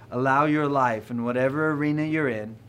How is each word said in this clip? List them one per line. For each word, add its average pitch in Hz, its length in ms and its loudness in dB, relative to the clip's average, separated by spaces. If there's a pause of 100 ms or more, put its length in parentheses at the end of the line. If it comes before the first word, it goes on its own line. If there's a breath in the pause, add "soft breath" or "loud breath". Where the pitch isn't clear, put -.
allow 135 360 2
your 151 220 2
life 123 440 0
in 117 140 -4
whatever 135 460 0
arena 151 340 -2
you're 156 240 0
in 110 260 -8 (140)